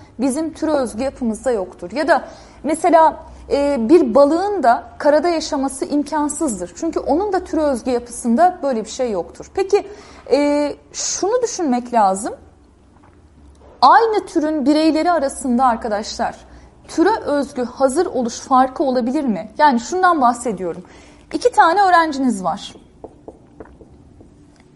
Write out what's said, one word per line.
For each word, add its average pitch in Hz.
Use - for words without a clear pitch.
bizim 285
türe 311
özgü 247
yapımızda 254
yoktur. 180
Ya 277
da 311
mesela, 320
e, 285
bir 277
balığın 339
da 240
karada 302
yaşaması 302
imkansızdır. 285
Çünkü 330
onun 370
da 359
türe 320
özgü 262
yapısında 247
böyle 233
bir -
şey 247
yoktur. -
Peki, 392
e, 294
şunu -
düşünmek 247
lazım. 214
Aynı 403
türün 302
bireyleri 311
arasında 269
arkadaşlar 220
türe 415
özgü 285
hazır 269
oluş 240
farkı 262
olabilir 254
mi? 202
Yani 285
şundan 349
bahsediyorum. 190
İki 480
tane 370
öğrenciniz 277
var. 175